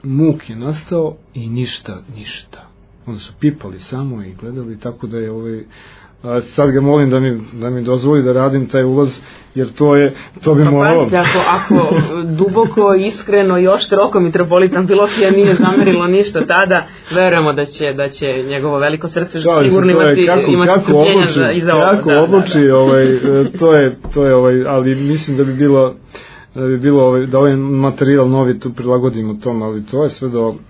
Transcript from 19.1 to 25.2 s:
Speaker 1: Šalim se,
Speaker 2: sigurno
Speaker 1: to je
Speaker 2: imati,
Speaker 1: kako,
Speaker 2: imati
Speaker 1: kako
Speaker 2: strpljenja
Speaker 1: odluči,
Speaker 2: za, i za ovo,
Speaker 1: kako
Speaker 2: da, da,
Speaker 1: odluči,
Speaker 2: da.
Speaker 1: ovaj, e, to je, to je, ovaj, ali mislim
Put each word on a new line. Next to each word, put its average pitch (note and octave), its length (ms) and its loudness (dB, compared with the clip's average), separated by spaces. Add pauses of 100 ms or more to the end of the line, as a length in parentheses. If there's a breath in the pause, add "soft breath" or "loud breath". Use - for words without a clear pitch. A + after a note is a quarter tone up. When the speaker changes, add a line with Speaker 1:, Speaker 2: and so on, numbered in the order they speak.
Speaker 1:
Šalim D#3+ 240 2
se, C3 60 4
Speaker 2:
sigurno F#3 220 4
Speaker 1:
to E3 100 4
je D#3 220 4
Speaker 2:
imati, - 20 4
Speaker 1:
kako, - 260 2
Speaker 2:
imati F3+ 160 2
Speaker 1:
kako F#3+ 120 4
Speaker 2:
strpljenja D#3 300 2
Speaker 1:
odluči, F3+ 220 2
Speaker 2:
za, C#3+ 200 0
i F3 80 -2
za E3 140 0
ovo, D#3 100 2
Speaker 1:
kako G3 240 2
Speaker 2:
da, D3 60 2
da, D3 80 4
Speaker 1:
odluči, F3+ 380 2
Speaker 2:
da. C3+ 160 4
Speaker 1:
ovaj, C3 280 4 (100)
e, C3+ 440 0
to D#3+ 160 4
je, C3 220 2 (180)
to C#3+ 100 0
je, C3+ 100 4
ovaj, B2+ 320 2
ali C3 280 0
mislim C#3+ 420 -4